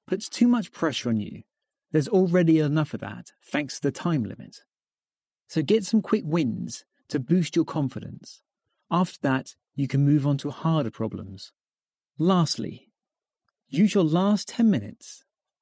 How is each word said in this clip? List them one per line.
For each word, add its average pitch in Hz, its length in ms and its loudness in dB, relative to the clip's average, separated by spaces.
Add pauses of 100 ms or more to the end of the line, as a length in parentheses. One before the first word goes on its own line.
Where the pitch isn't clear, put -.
puts - 240 -6
too - 180 4
much 233 240 0
pressure 135 380 -2
on 110 100 0
you. - 220 -10 (480)
There's 151 180 0
already 175 520 4
enough 151 340 0
of - 60 -6
that, 107 320 -14 (120)
thanks - 320 -4
to - 60 -18
the 139 100 0
time 156 300 -2
limit. - 380 -12 (880)
So - 120 -4
get 196 240 2
some 214 160 2
quick 214 240 0
wins 123 640 -4 (220)
to 143 120 -4
boost 160 340 0
your 165 120 2
confidence. - 760 -8 (500)
After 180 320 0
that, 131 320 -2 (200)
you 139 120 -2
can 135 160 0
move 143 240 4
on 143 120 0
to 147 120 -6
harder 151 400 -2
problems. 95 600 -8 (680)
Lastly, 160 680 0 (800)
use 190 260 2
your 196 100 4
last 185 440 0
ten 233 220 2
minutes - 540 -6 (380)